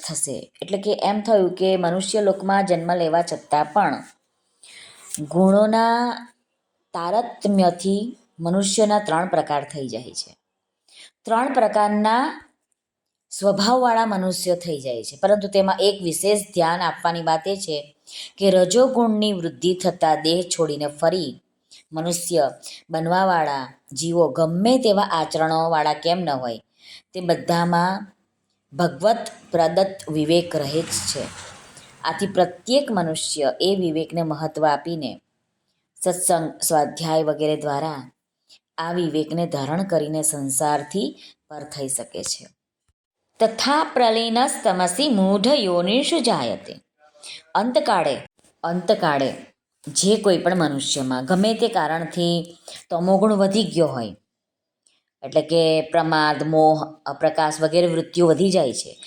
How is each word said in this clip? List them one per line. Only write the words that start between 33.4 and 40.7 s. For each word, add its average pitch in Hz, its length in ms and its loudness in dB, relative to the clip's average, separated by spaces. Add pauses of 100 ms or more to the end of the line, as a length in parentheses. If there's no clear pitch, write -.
એ 190 200 2
વિવેકને 160 420 -2
મહત્ત્વ 156 440 -4
આપીને 143 540 -4 (840)
સત્સંગ, 175 580 -2
સ્વાધ્યાય 160 640 0
વગેરે 151 340 -2
દ્વારા 143 540 -6 (680)
આ 165 140 -6
વિવેકને 160 540 -2
ધારણ 151 360 -4
કરીને 156 400 -2
સંસારથી 147 960 -2 (300)